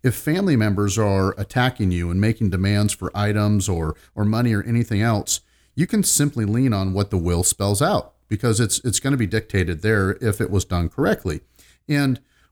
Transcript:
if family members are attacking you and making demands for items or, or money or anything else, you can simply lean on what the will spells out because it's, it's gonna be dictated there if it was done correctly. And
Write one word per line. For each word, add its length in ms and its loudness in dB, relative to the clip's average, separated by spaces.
if 140 0
family 400 0
members 420 0
are 400 2
attacking 540 -2
you 180 -2
and 100 0
making 300 2
demands 440 0
for 220 -8
items 540 0
or, 260 -2
or 100 0
money 280 2
or 100 0
anything 380 0
else, 400 0
you 120 0
can 160 0
simply 420 0
lean 280 2
on 200 -2
what 160 0
the 80 0
will 260 0
spells 380 0
out 320 0
because 320 0
it's, 200 0
it's 200 -2
gonna 180 0
be 100 0
dictated 540 -2
there 380 0
if 220 -2
it 80 -4
was 160 0
done 240 -2
correctly. 520 -2
And 320 0